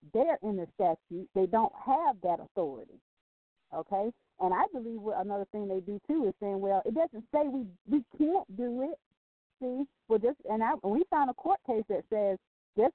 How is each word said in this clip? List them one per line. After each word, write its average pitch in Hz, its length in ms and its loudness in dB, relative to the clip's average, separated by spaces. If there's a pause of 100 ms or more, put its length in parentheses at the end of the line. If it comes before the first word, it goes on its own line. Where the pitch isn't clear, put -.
(140)
there 294 280 2
in 208 140 -2
the 175 200 -4
statute, 175 600 -2
they 190 100 4
don't 175 300 2
have 269 460 0
that 175 180 0
authority, 143 600 -6 (720)
okay? 196 380 -2 (280)
And 185 140 2
I 254 180 4
believe 233 280 -6
what 208 200 -4
another 202 320 -2
thing 208 160 -6
they 190 120 -2
do, 196 280 -8
too, 294 200 2
is 190 120 0
saying, 196 200 -4
"Well, 196 260 2
it 220 100 -2
doesn't 220 360 0
say 302 160 2
we, 262 180 -4 (220)
we 254 160 2 (140)
can't 302 400 0
do 240 240 -2 (100)
it." - 80 -10 (640)
See, 254 260 -2 (200)
well, 220 120 4
just, 247 180 0 (120)
and 220 140 0
I, 247 100 2 (100)
we 220 260 2
found 285 200 2
a - 60 -4
court - 300 0
case 226 240 -2
that 175 220 -2
says 202 260 2 (400)
just 240 180 4